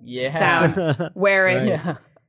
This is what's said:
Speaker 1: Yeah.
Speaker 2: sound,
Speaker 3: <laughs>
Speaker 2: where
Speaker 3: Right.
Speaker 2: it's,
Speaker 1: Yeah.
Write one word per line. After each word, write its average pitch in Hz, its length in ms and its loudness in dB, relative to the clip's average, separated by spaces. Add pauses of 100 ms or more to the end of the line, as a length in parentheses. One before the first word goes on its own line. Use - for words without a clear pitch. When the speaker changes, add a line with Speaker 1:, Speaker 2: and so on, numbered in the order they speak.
Speaker 1:
Yeah. 127 260 -6
Speaker 2:
sound, 165 800 0
Speaker 3:
<laughs> - 40 -20
Speaker 2:
where 190 320 2
Speaker 3:
Right. 180 220 0
Speaker 2:
it's, 165 180 0
Speaker 1:
Yeah. 165 80 -2 (340)